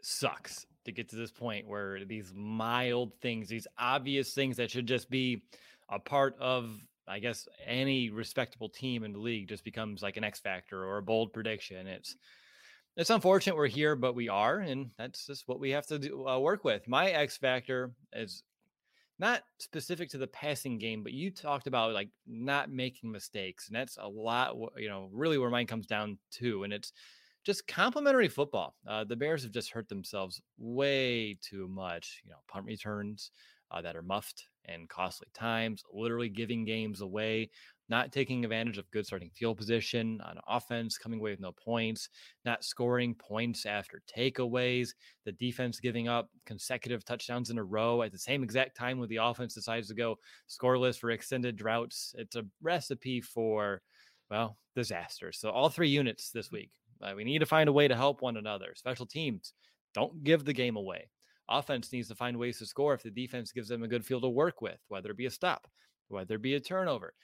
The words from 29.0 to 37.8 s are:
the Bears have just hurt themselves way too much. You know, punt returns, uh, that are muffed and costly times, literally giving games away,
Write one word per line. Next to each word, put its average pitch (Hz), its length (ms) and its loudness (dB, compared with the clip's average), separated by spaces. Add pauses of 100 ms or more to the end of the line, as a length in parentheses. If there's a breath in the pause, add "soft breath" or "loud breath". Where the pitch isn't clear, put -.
the 110 100 -4
Bears 143 300 0
have 110 80 -8
just 113 180 -4
hurt 110 180 -8
themselves 95 540 -6 (160)
way 120 840 2
too 98 280 -8
much. 92 560 -8
You 95 80 -20
know, 73 60 -20 (100)
punt 98 180 -10
returns, 104 640 -6 (400 soft breath)
uh, 85 120 -4
that 85 140 -6
are - 60 -8
muffed - 420 -4 (220)
and 82 220 -12
costly - 460 -6
times, 113 480 -2 (100)
literally 117 360 -2
giving 113 360 -2
games 110 360 -2
away, 107 500 0 (380 loud breath)